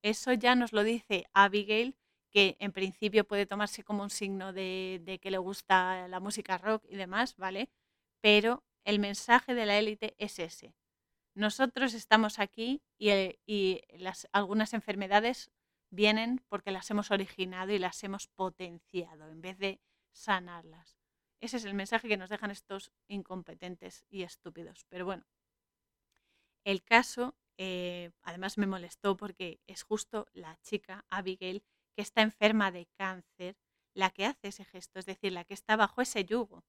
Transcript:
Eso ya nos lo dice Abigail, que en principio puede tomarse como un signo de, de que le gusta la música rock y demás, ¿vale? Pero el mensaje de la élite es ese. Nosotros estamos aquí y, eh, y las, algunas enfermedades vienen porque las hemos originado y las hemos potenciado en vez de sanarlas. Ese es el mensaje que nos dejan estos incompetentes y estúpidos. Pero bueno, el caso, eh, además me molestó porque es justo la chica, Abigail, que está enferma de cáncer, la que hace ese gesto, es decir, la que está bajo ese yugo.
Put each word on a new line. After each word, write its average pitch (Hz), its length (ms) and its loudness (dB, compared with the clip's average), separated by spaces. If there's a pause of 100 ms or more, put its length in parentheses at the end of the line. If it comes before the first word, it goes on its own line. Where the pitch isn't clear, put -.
Eso 214 320 0
ya 247 220 4
nos 240 180 2
lo 208 100 4
dice 220 500 0
Abigail, 208 640 4 (320)
que 196 300 6
en 202 120 -4
principio 196 540 2
puede 202 200 0
tomarse 208 380 -6
como 208 200 -4
un 208 60 -8
signo 196 440 -6
de, 185 500 -6
de 185 160 -10
que 190 120 -8
le 190 60 0
gusta 185 720 2
la 185 120 -8
música 196 380 -4
rock 214 320 -2
y 196 60 -14
demás, 196 420 -4
¿vale? 190 320 -6 (520)
Pero 208 420 6 (220)
el 208 140 2
mensaje 233 540 2
de 233 120 0
la 208 120 4
élite 214 400 -2
es 208 220 -8
ese. - 360 -12 (600)
Nosotros 247 580 0
estamos 220 460 4
aquí 226 420 -4 (160)
y, 208 120 2
eh, 196 360 2
y 190 360 0 (160)
las, 185 340 -10
algunas 208 420 0
enfermedades 208 760 0 (400)
vienen 214 560 2
porque 196 240 -6
las 190 180 -8
hemos 208 220 -2
originado 190 600 -4
y 202 80 0
las 180 240 -4
hemos 196 240 -10
potenciado 170 1000 -10
en 160 120 -18
vez 185 180 -12
de 196 200 -4 (320)
sanarlas. 175 840 -6 (420)
Ese 233 180 -6
es 226 80 -4
el 196 100 -6
mensaje 226 320 -2
que 214 100 0
nos 185 120 -12
dejan 208 220 -6
estos 196 400 -12 (160)
incompetentes 185 1000 -12
y 190 140 -8
estúpidos. 170 680 -16
Pero 180 160 -10
bueno, 185 200 -8 (1400)
el 196 200 -2
caso, 247 520 2 (220)
eh, 180 540 -8 (100)
además 185 360 -8
me 202 80 2
molestó 190 520 -4
porque 185 500 -12
es - 160 -16
justo 214 500 -6
la 165 280 -18
chica, 202 480 -10
Abigail, 185 540 -6 (320)
que 208 60 -8
está 214 200 2
enferma 214 500 4
de 175 160 -14 (100)
cáncer, 185 600 -8 (360)
la 190 160 2
que 196 160 -4
hace 247 220 -4
ese 196 180 -12
gesto, - 340 -16
es 190 60 -14
decir, 190 280 -6
la 175 100 -8
que - 100 -14
está 214 220 0
bajo 220 260 2
ese 208 240 0
yugo. 214 440 -4